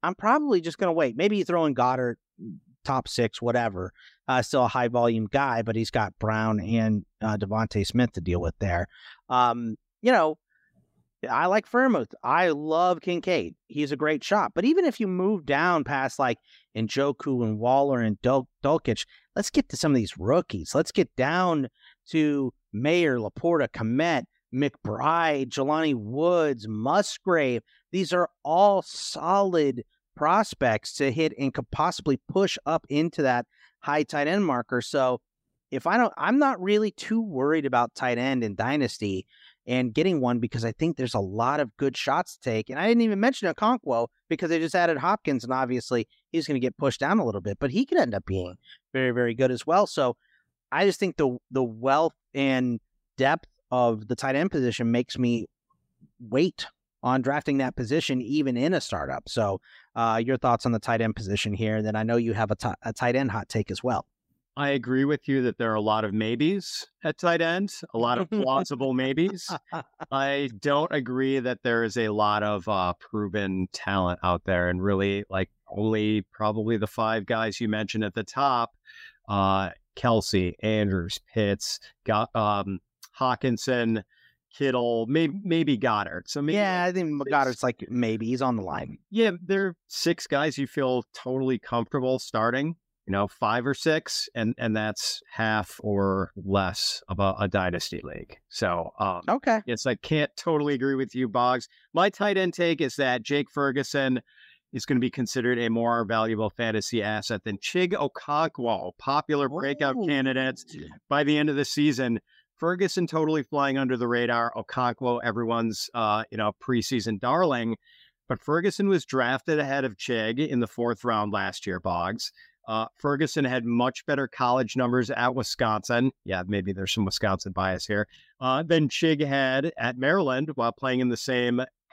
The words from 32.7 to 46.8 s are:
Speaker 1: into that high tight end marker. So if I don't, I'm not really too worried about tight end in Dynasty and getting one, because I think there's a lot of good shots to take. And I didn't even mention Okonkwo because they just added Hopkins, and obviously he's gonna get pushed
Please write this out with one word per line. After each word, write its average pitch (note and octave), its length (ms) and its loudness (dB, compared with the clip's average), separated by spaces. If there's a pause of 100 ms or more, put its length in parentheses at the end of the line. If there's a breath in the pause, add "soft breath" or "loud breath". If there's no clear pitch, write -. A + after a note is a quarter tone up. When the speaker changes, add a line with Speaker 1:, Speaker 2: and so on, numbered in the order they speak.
Speaker 1:
into D#3 340 0
that B2 240 2 (340 soft breath)
high D3+ 220 0
tight D3 260 -2
end G3 180 2
marker. B2 340 0
So B2+ 400 0 (500)
if C3+ 160 -4
I F3+ 100 2
don't, A#3+ 200 4
I'm G#3+ 220 2
not C4+ 240 2
really G#3 280 2
too - 300 -2
worried D3+ 460 0
about B2 280 2
tight B2 240 0
end B2+ 260 0
in G#2 100 -4
Dynasty G#2+ 720 -2 (400 soft breath)
and B2 260 0
getting E3 280 2
one, B2 180 2
because A#2 260 -2
I A2+ 60 -2
think D#3+ 260 -2
there's B2+ 180 -4
a A2 60 2
lot A2+ 380 0
of C3+ 180 -4
good C3+ 200 0
shots D3 400 -2
to - 40 -20
take. A2 300 -2
And - 80 -6
I F3 80 0
didn't A#3 160 6
even G#3+ 160 2
mention G#3 340 0
Okonkwo D3+ 540 0 (220)
because E3 200 -2
they D#3+ 120 2
just E3 160 -2
added E3+ 200 4
Hopkins, C#3+ 460 0
and A#2+ 100 -4
obviously B2 540 0 (240)
he's E3 160 -2
gonna C#3 140 0
get B2 180 -2
pushed C3+ 220 -2